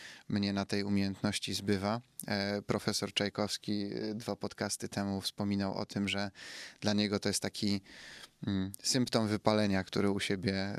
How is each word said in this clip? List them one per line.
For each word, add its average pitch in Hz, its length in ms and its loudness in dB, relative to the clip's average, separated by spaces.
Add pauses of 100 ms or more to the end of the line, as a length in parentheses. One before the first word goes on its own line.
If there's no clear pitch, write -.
(280)
mnie 101 240 2
na 98 140 0
tej 101 180 0
umiejętności 101 720 0
zbywa. 104 460 0 (260)
E, 101 360 0
profesor 104 500 0
Czajkowski, 104 720 -2
e, 110 320 -4
dwa 104 220 -4
podcasty - 520 -4
temu 98 320 -2
wspominał 101 540 0
o 98 120 -4
tym, 101 220 -2
że 98 220 -2 (500)
dla 104 120 2
niego 104 280 4
to - 80 0
jest 98 140 0
taki, 101 380 0 (680)
mm, 95 260 0 (100)
symptom 117 460 2
wypalenia, 104 560 4
który 101 260 2
u 101 100 0
siebie 98 580 0